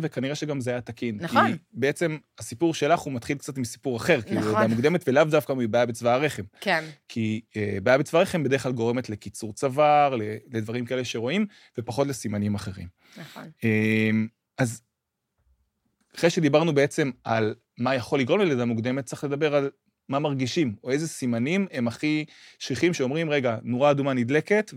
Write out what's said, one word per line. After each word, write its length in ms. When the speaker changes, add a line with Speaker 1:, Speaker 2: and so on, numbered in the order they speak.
Speaker 1:
וכנראה 320
שגם 260
זה 100
היה 100
תקין. 400
Speaker 2:
נכון. 320
Speaker 1:
כי 60
בעצם 440
הסיפור 360
שלך 260
הוא 120
מתחיל 260
קצת 200
מסיפור 380
אחר, 260
כאילו, 180
Speaker 2:
נכון. 220
Speaker 1:
לידה 120
מוקדמת, 340
ולאו 160
דווקא 280
מבעיה 340
בצבא 280
הרחם. 280
Speaker 2:
כן. 240
Speaker 1:
כי, 320
אה, 260
בעיה 160
בצבא 200
הרחם 240
בדרך 200
כלל 100
גורמת 380
לקיצור 420
צוואר, 640
ל-, 60
לדברים 340
כאלה 180
שרואים, 420
ופחות 300
לסימנים 460
אחרים. 340
Speaker 2:
נכון. 340
Speaker 1:
אה, 460
אז 240
אחרי 140
שדיברנו 440
בעצם 360
על 300
מה 160
יכול 260
לגרום 200
ללידה 240
מוקדמת, 420
צריך 180
לדבר 300
על 160
מה 100
מרגישים, 560
או 60
איזה 180
סימנים 640
הם 160
הכי 360
שכיחים 360
שאומרים, 360
"רגע, 320
נורה 280
אדומה 220
נדלקת, 640